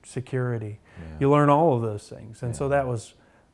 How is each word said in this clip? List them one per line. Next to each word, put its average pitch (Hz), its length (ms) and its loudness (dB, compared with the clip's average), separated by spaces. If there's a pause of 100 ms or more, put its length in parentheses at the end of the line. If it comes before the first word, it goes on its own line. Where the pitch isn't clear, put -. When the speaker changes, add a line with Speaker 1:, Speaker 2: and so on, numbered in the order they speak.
Speaker 1:
security, 123 760 -6 (200)
Speaker 2:
Yeah. 80 200 -14
Speaker 1:
you 139 120 4
learn 147 180 6
all 147 260 4
of 117 60 0
those 107 260 -6
things. 113 360 -16
And 120 120 -6
so 143 100 -6
Speaker 2:
Yeah. 135 120 -2
Speaker 1:
that 135 100 0
was, 120 280 -8 (380)